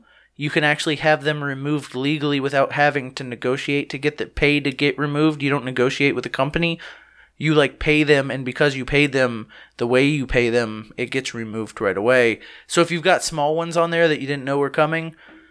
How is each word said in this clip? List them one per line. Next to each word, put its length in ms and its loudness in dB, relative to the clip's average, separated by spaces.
you 120 -4
can 120 0
actually 340 0
have 260 2
them 200 -2
removed 520 -4
legally 440 0
without 340 0
having 420 0
to 80 -10
negotiate 680 -4
to 80 -8
get 200 -2
the 100 -6
pay 320 0
to 120 -2
get 260 0
removed. 440 0
You 80 0
don't 160 -2
negotiate 480 0
with 100 -6
the 60 -6
company. 500 -2
You, 160 2
like, 240 2
pay 240 2
them, 280 4
and 140 -6
because 300 0
you 100 -6
paid 260 2
them 360 0
the 100 -2
way 180 4
you 200 0
pay 240 0
them, 460 -2
it 160 -6
gets 220 -6
removed 480 -8
right 160 0
away. 420 4
So 140 2
if 100 2
you've 120 -4
got 200 4
small 320 -2
ones 200 -4
on 140 2
there 180 4
that 140 0
you 60 -8
didn't 180 -4
know 140 0
were 100 0
coming, 460 -2